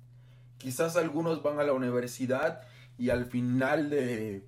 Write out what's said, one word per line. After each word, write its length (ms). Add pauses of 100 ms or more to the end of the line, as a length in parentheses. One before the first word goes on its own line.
(560)
Quizás 400
algunos 460
van 180
a 20
la 100
universidad 880 (340)
y 140
al 160
final 640
de, 580